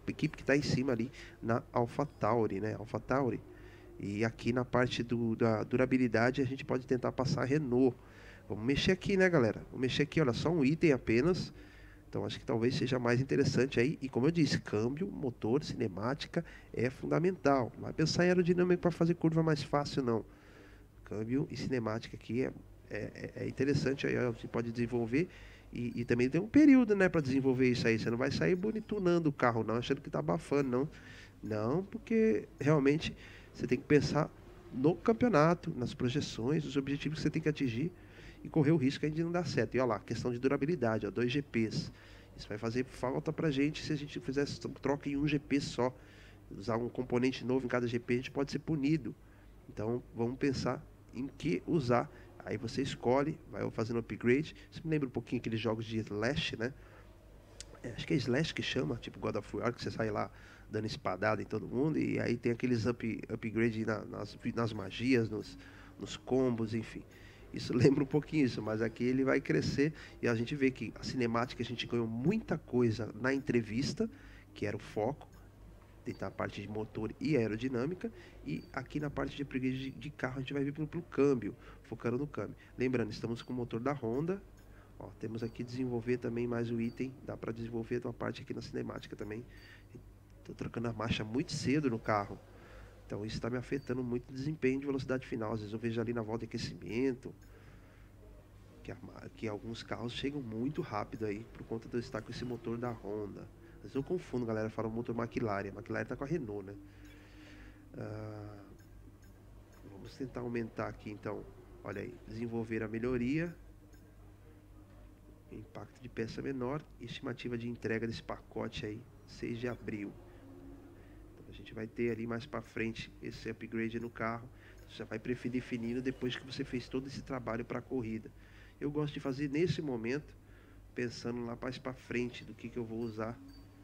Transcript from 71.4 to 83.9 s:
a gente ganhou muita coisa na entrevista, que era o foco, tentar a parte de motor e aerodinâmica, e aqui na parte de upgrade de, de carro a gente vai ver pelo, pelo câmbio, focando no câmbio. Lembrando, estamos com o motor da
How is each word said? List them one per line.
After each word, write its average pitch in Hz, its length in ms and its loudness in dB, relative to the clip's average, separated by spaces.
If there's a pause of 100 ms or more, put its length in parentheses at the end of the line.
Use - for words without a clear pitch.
a 117 60 -2
gente 120 180 -4
ganhou 117 220 0
muita 160 500 0
coisa 117 640 2
na 131 140 2
entrevista, 123 760 0 (460)
que - 100 -6
era 104 120 -2
o - 20 -4
foco, - 500 -2 (760)
tentar 98 240 -6
a - 20 -10
parte 101 320 -6
de 101 60 -10
motor 110 520 -6
e 151 160 2
aerodinâmica, 127 760 -2 (340)
e 156 160 -6 (100)
aqui 135 280 -6
na 147 100 -4
parte 139 240 -4
de 143 80 -4
upgrade 131 340 -2
de, 135 140 -6
de - 200 -10
carro 127 260 -4
a - 20 -8
gente 131 140 -6
vai 143 100 0
ver 139 80 -2
pelo, 151 160 -6
pelo 165 160 -6
câmbio, 135 540 2 (260)
focando - 360 -4
no 143 100 -4
câmbio. 104 260 -6 (240)
Lembrando, 120 320 2
estamos 113 320 -4
com - 100 -8
o 123 40 -4
motor 117 240 -4
da 135 140 0